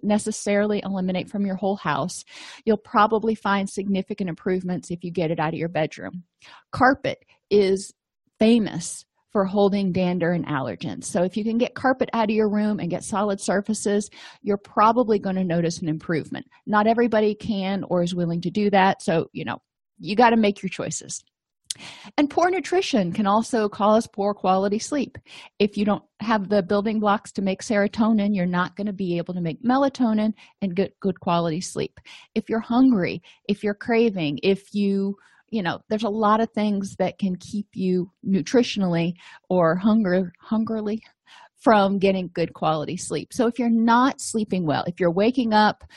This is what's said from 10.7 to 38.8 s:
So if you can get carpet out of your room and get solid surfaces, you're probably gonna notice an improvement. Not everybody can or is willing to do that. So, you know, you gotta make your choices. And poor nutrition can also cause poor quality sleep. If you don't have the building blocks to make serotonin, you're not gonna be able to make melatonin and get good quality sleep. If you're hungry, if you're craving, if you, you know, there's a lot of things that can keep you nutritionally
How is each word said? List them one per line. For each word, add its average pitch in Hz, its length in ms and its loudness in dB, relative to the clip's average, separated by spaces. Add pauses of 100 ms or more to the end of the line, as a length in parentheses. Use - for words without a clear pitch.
So 175 180 -2
if 185 140 -2
you 208 80 -2
can 226 120 -2
get 240 180 -2
carpet 262 380 -2
out 226 180 0
of 220 60 0
your 214 140 2
room 208 300 0
and 175 100 -6
get 170 140 -6
solid 202 360 -2
surfaces, 208 720 -2 (320)
you're 202 160 -2
probably 220 640 2
gonna 190 240 -2
notice 170 360 -2
an 170 80 -4
improvement. 165 580 -4 (200)
Not 214 220 2
everybody 214 480 2
can 196 520 -4
or 175 140 0
is 175 140 -2
willing 170 260 -2
to 170 80 -4
do 208 200 0
that. 190 300 4
So, 170 320 0
you - 120 -8
know, - 140 -6 (400)
you 185 180 -6
gotta 233 200 6
make 208 240 2
your 190 100 -8
choices. - 520 -10 (920)
And 294 140 2
poor 359 200 2
nutrition 277 600 0
can 208 140 0
also 214 420 2
cause 214 380 2
poor 202 260 -4
quality 196 460 0
sleep. - 400 -6 (400)
If 208 180 0
you 202 80 0
don't 208 200 0 (160)
have 208 280 -2
the 202 140 2
building 208 380 0
blocks 208 320 0
to 196 100 -6
make 190 200 -2
serotonin, 208 760 0
you're 180 100 0
not 180 300 -2
gonna 208 160 -6
be 180 260 -4
able 175 160 -6
to 180 60 -6
make 165 240 -4
melatonin 240 680 2 (280)
and 180 140 -4
get - 240 -2
good 185 180 -2
quality 170 420 0
sleep. - 380 -6 (380)
If 220 120 -6
you're 220 120 -2
hungry, 226 640 2 (260)
if 202 160 -2
you're 202 100 0
craving, 202 720 0
if 190 280 0
you, 196 440 0 (340)
you 214 140 -2
know, 147 240 -4
there's 214 160 -2
a 214 40 0
lot 214 320 2
of 226 120 -2
things 208 480 -2
that - 180 -2
can 185 160 -2
keep 202 400 -8
you 185 380 0 (120)
nutritionally 185 920 0 (340)